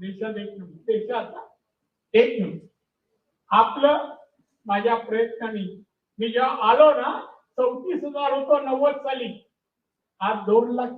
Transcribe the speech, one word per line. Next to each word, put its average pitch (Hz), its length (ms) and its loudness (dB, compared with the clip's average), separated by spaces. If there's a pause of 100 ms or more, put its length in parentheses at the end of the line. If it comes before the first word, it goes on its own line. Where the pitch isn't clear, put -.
देशात 208 360 -10
एक 208 220 -10
नंबर, 170 280 -20
देशात - 1300 -8
एक 233 260 4
नंबर. 170 260 -6 (840)
आपलं, 277 640 2 (520)
माझ्या 214 320 0
प्रयत्नाने 220 680 -4 (540)
मी 226 100 -2
जेव्हा 240 420 0
आलो 302 220 8
ना, 247 180 -2 (460)
चौतीस 262 480 -2
हजार 285 280 -2
होतो 277 280 2
नव्वद 277 380 0
साली, 247 340 -6 (880)
आज 202 260 -2
दोन 233 280 2
लाख 247 240 -4